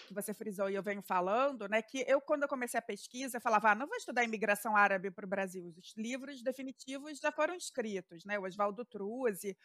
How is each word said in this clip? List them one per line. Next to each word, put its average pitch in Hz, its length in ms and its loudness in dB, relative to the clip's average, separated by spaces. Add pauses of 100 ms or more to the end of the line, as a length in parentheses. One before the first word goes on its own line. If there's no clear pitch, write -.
que 190 80 -16
você 202 180 -4
frisou 202 380 -2
e 196 40 0
eu 196 80 -2
venho 196 200 -4
falando, 208 640 2
né, 220 140 2
que 262 260 -4
eu, 269 120 6
quando 294 220 0
eu 285 60 0
comecei 247 300 -2
a 226 40 0
pesquisa, 247 540 -8
eu 226 40 -4
falava, 220 300 6
"Ah, 208 40 8
não 247 120 0
vou 427 100 -4
estudar 240 280 0
imigração 220 520 2
árabe 196 340 6
pro 202 180 -12
Brasil, 185 380 -4 (100)
os - 200 -20
livros 247 460 -6
definitivos 269 800 -6
já 302 100 0
foram 311 240 0
escritos", 202 680 -6
né, 202 140 -4
o 190 60 -4
Oswaldo 202 420 -2
Truzzi. 208 800 -4